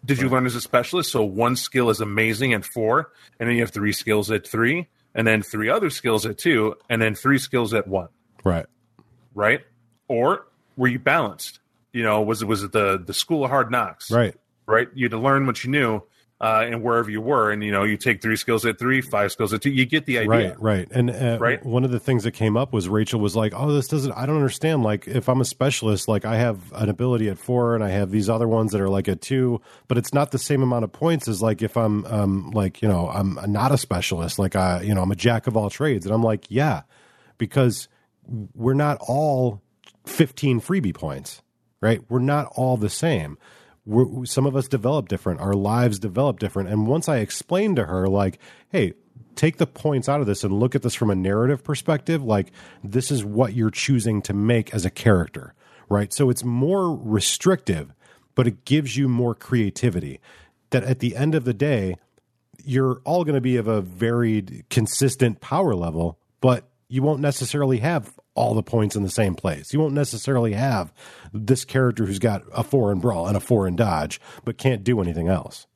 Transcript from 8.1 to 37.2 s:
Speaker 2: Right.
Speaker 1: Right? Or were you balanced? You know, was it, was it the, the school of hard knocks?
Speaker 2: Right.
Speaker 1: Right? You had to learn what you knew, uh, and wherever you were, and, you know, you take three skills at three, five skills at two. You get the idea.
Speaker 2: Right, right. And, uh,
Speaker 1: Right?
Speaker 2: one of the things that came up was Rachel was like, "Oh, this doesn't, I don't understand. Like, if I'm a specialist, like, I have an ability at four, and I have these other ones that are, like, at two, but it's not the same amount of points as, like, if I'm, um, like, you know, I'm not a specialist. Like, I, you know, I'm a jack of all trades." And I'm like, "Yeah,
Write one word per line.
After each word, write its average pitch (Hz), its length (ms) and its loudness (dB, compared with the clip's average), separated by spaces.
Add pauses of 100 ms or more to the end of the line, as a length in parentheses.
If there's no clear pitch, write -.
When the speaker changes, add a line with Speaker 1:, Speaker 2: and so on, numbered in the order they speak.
Speaker 2:
Right. 85 220 0 (680)
Speaker 1:
Right? 107 260 2 (460)
Or 127 400 0 (280)
were 127 120 2
you 120 120 0
balanced? 135 600 -2 (340)
You 117 100 -2
know, 107 180 2
was 107 200 0
it, 113 60 -4
was 101 160 0
it 98 80 -8
the, 98 260 2
the 90 160 -8
school 156 300 -2
of 127 80 -2
hard 127 180 0
knocks? 110 400 -4
Speaker 2:
Right. 113 260 2 (300)
Speaker 1:
Right? 113 300 2
You 127 100 0
had 110 60 0
to 113 80 -4
learn 139 260 4
what 127 180 -2
you 123 60 -4
knew, 120 320 2 (380)
uh, 110 280 2
and 117 140 -4
wherever 117 300 2
you 107 100 -4
were, 117 300 2
and, 104 120 -2
you 104 80 -2
know, 98 120 2
you 107 140 0
take 113 220 0
three 110 160 0
skills 113 300 0
at 113 140 -2
three, 131 200 0
five 104 320 0
skills 107 220 -2
at 110 80 -4
two. 143 80 0
You 131 160 2
get 147 220 -2
the 123 100 0
idea. 110 100 0 (280)
Speaker 2:
Right, - 40 -20
right. 101 320 0
And, 123 200 2
uh, 120 280 -2
Speaker 1:
Right? 120 240 0
Speaker 2:
one 123 200 0
of 131 80 0
the 120 80 -2
things 123 240 0
that 113 80 -2
came 110 260 0
up 127 160 -2
was 92 160 -2
Rachel 107 300 0
was 104 160 0
like, 110 200 0
"Oh, 147 160 -2
this 143 160 0
doesn't, 139 260 -2
I 127 120 -6
don't 151 120 0
understand. 147 440 0
Like, 104 260 0
if 131 220 -2
I'm 127 100 4
a 123 60 2
specialist, 113 640 0
like, 107 180 0
I 110 120 0
have 113 200 2 (160)
an 110 160 -2
ability 117 400 0
at 95 80 -6
four, 120 380 0
and 110 80 0
I 101 60 0
have 95 200 0
these 101 180 0
other 113 200 2
ones 110 240 2
that 101 100 0
are, 95 80 2
like, 98 180 0
at 92 140 -2
two, 127 400 -2 (260)
but 120 120 2
it's - 160 -4
not 143 160 2
the 131 80 0
same 135 240 0
amount 123 200 2
of 101 80 -6
points 165 360 0
as, 104 160 -2
like, 110 180 0
if 110 160 -2
I'm, 107 280 0
um, 98 500 0
like, 98 260 0
you 113 60 2
know, 87 260 2
I'm 98 240 0 (140)
not 110 200 2
a 135 60 4
specialist. 87 600 -2
Like, 95 160 0
I, 90 260 2
you 101 140 0
know, 92 80 2
I'm 95 80 0
a 98 40 0
jack 117 300 2
of 110 100 -2
all 104 140 0
trades." 113 380 -2
And 104 80 0
I'm 113 80 2
like, 110 260 0
"Yeah, 127 320 0 (560)